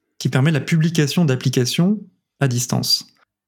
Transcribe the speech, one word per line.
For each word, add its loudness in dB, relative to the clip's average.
qui -2
permet 2
la 0
publication 0
d'applications 0
à 2
distance. -2